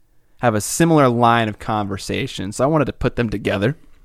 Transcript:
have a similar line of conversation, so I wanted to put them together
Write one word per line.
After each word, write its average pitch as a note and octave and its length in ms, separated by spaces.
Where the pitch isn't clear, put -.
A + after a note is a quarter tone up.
have A#2+ 140
a G#2+ 60
similar D#3 480
line A#2 400
of G2+ 100
conversation, G#2 920
so - 120
I - 20
wanted D3+ 200
to B2+ 60
put - 240
them A#2 140
together G2+ 460